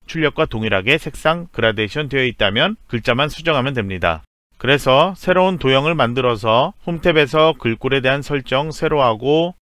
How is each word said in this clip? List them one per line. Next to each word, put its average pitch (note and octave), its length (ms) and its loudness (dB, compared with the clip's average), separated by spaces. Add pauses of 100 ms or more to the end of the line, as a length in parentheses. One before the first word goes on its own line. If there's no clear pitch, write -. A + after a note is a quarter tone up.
출력과 D#3 400 -2
동일하게 A2 500 0
색상 E3 540 -4
그라데이션 A2+ 580 -2
되어 C3+ 140 -2
있다면 A#2+ 520 0 (120)
글자만 B2 420 0
수정하면 C#3+ 440 -2
됩니다. F#2 500 -2 (340)
그래서 C#3 580 2
새로운 F#3 420 2
도형을 C3+ 380 2
만들어서 A#2+ 800 2 (120)
홈탭에서 D#3 720 2
글꼴에 B2+ 420 -2
대한 C3+ 200 0
설정 C#3+ 500 -4
새로 D3+ 320 -2
하고, C#3+ 520 0 (120)